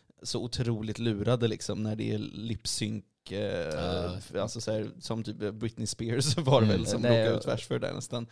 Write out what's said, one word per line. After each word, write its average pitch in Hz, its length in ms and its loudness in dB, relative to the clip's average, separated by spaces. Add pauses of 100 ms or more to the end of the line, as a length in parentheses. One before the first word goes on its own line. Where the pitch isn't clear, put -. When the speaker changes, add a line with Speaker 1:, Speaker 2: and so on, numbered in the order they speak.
(240)
Speaker 1:
så 107 200 -2
otroligt 113 560 -2
lurade, 117 480 2
liksom, 107 360 -2
när 110 120 0
det 110 180 -2
är 107 40 0
lip-sync, 107 840 -4 (260)
eh, 92 100 -4
Speaker 2:
Ja. 90 800 -2
Speaker 1:
f-, - 240 -14
alltså 113 200 -6
så 107 100 -4
här, 110 180 -2 (100)
som 113 240 -6
typ 104 300 -4
Britney 110 340 -4
Spears 117 500 0
<laughs> - 0 -
var 135 240 6
det 110 60 8
Speaker 2:
Mm. 101 100 6
Speaker 1:
väl 85 100 0
som 110 140 0
Speaker 2:
Nej, 120 100 6
Speaker 1:
råkade 113 220 6
Speaker 2:
ja. 113 60 0
Speaker 1:
ut - 80 -4
värst 120 200 -2
för 131 120 0
det 120 80 -2
där 87 60 -4
nästan. 117 380 -6